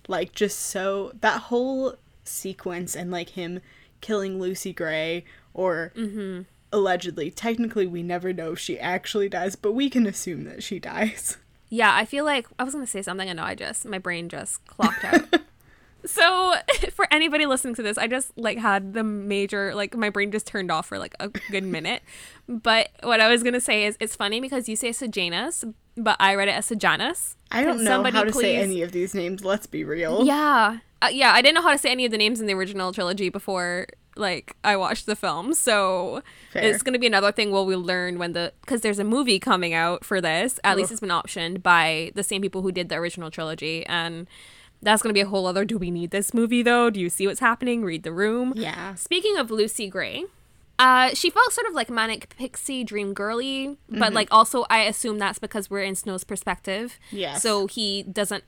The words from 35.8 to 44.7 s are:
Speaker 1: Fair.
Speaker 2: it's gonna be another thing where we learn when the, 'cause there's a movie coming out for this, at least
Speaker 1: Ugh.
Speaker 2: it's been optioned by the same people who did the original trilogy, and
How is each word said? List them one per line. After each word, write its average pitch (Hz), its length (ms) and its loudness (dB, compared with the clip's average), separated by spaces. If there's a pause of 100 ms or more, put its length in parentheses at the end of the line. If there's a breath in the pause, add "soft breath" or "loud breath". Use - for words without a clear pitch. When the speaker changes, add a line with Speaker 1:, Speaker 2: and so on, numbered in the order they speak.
Speaker 1:
Fair. - 120 -2
Speaker 2:
it's 214 200 2
gonna 254 160 0
be 247 80 2
another 202 240 4
thing 208 200 0
where 196 120 2
we 190 140 0
learn 180 400 -2
when 175 160 -4
the, 170 180 -4 (140)
'cause 240 160 -2
there's 208 180 0
a 208 60 0
movie 233 340 2
coming 180 340 0
out 165 300 0
for 196 160 -2
this, 170 440 0
at 196 140 4
least 185 120 2
Speaker 1:
Ugh. 233 40 -8
Speaker 2:
it's 220 60 -8
been 196 100 -6
optioned 175 540 -4
by 160 520 4
the 202 80 -4
same 196 180 -4
people 190 220 -4
who 190 80 0
did 175 180 -4
the 170 60 -2
original 170 360 -6
trilogy, 160 540 -6
and 170 420 -6 (560 loud breath)